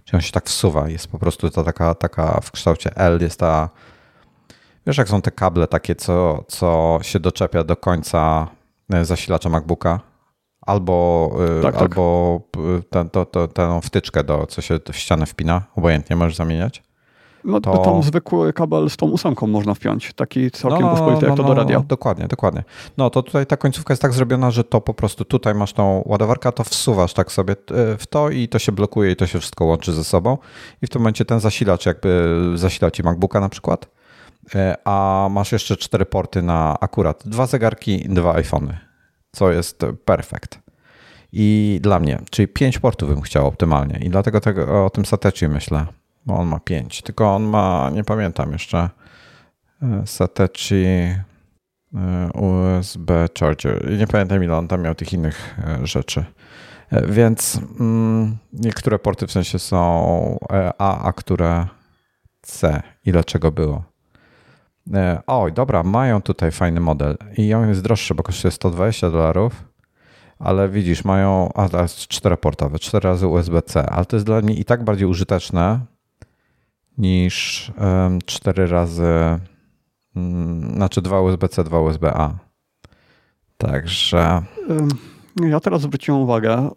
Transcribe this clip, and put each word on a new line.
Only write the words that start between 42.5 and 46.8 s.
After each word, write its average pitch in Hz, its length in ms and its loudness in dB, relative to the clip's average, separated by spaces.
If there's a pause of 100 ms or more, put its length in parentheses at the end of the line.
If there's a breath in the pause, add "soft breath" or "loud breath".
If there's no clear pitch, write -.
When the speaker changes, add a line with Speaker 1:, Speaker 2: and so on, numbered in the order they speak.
Speaker 1:
portów 107 300 0
bym 71 120 0
chciał 69 260 2
optymalnie 71 520 0
i 87 100 -4
dlatego 101 320 0
tego, 95 440 2
o 95 40 2
tym 101 160 -2
Satechi 98 420 0
myślę, 76 380 -2 (400)
bo 110 100 -2
on 87 120 0
ma 78 120 -4
pięć, 69 420 -6